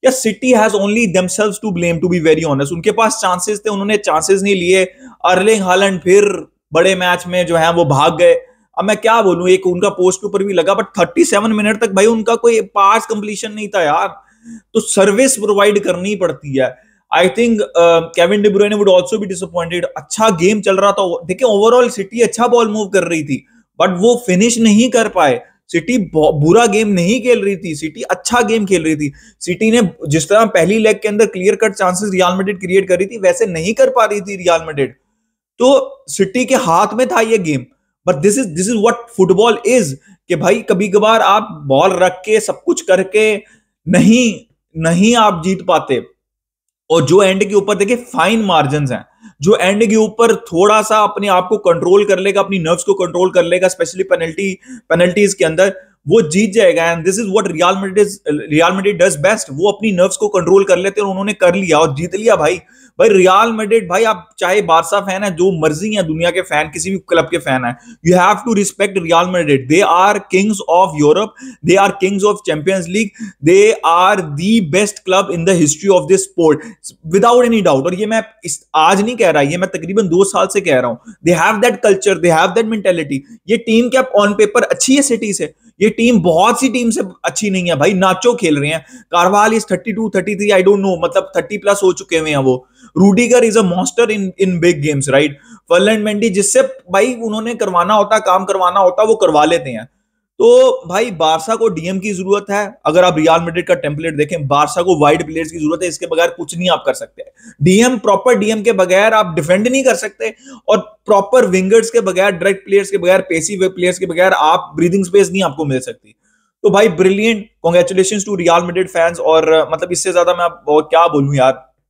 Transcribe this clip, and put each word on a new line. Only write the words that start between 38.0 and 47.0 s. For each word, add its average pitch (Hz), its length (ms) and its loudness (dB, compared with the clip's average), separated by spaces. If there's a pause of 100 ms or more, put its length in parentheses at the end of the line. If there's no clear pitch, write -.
But 160 120 0
this 202 180 2
is, 262 80 -2
this 185 280 -4
is 214 100 0
what 233 100 2 (260)
football 214 600 2
is, 147 120 -4 (360)
कि 175 80 -2
भाई, 175 240 0
कभी 208 280 -2
कभार 214 320 2
आप 196 460 0
बॉल 143 240 4
रख 180 220 2
के, 214 280 -2
सब 202 220 -8
कुछ - 180 -2
करके 202 600 0 (460)
नहीं, 208 520 4 (360)
नहीं 175 400 2
आप 202 280 2
जीत 190 180 -2
पाते। 143 440 -2 (840)
और 165 120 2